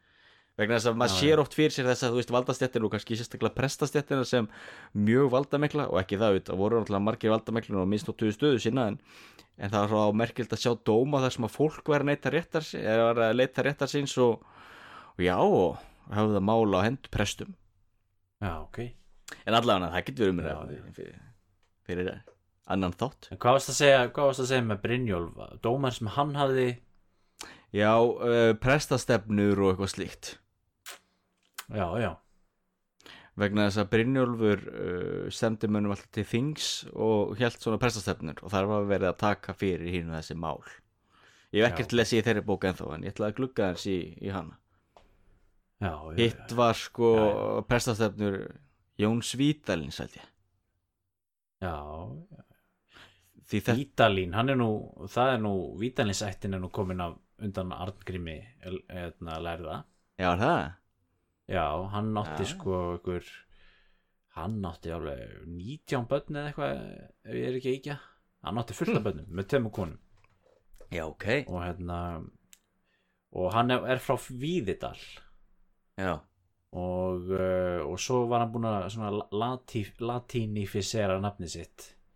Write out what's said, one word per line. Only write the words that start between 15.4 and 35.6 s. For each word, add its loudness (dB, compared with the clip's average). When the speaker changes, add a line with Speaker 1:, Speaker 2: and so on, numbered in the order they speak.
Speaker 1:
og 4
höfða 2
mál 4
á 6
hendur -2
prestum. -4
Speaker 2:
Já, -4
ok. -14
Speaker 1:
En 4
allavega, 4
það -2
getur 0
verið 4
umræða -4
Speaker 2:
Já, -10
já. -18
Speaker 1:
fyrir, -16
fyrir -2
annan 0
þátt. -6
Speaker 2:
En -14
hvað 6
varstu -2
að -2
segja, 8
hvað 2
varstu 0
að 0
segja 2
með -2
Brynjólf? -2
Dómar 0
sem -4
hann 0
hafði 2
Speaker 1:
Já, 4
eh, 6
prestastefnur 4
og 8
eitthvað -2
slíkt. -10
Speaker 2:
Já, 0
já. 0
Speaker 1:
Vegna 4
þess 2
að 2
Brynjólfur, 2
eh, -4
sendi 0